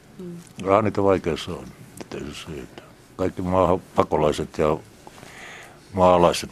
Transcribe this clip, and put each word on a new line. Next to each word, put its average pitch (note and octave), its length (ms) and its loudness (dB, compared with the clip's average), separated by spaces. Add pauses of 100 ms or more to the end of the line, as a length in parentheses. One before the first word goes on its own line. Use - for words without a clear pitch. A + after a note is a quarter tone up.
(200)
Mm. F#3 60 -14 (400)
Vähän G2 180 4
niitä G#2 200 0
vaikea F2 340 2
se - 140 -10
on, C#2+ 140 -10 (360)
että - 160 -14
ei - 60 -10
se D2 220 -14
siitä. C#2 360 -14 (340)
Kaikki F#2 260 -4
maahan F2+ 380 2 (160)
pakolaiset D#2 600 0
ja D#2 200 2 (1160)
maalaiset F2 580 4